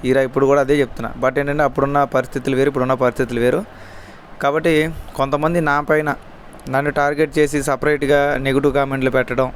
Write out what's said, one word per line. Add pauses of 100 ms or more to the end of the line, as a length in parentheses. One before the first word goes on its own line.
ఈరా
ఇప్పుడు
కూడా
అదే
చెప్తున్నా. (120)
But
ఏంటంటే,
అప్పుడున్న
పరిస్థితులు
వేరు,
ఇప్పుడున్న
పరిస్థితులు
వేరు. (840)
కాబట్టి (460)
కొంతమంది
నా (140)
పైన (600)
నన్ను
టార్గెట్
చేసి
సపరేట్గా (240)
నెగిటివ్
కామెంట్లు
పెట్టడం